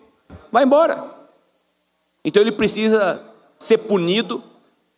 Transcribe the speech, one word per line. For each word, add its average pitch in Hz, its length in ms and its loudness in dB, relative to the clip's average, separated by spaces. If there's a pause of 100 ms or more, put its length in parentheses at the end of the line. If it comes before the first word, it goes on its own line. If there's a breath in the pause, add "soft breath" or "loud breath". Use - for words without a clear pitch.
(520)
vai 240 120 2
embora. 285 380 2 (1200)
Então 156 200 2
ele 220 100 2
precisa 214 720 0 (360)
ser - 200 2
punido, 190 640 -2 (540)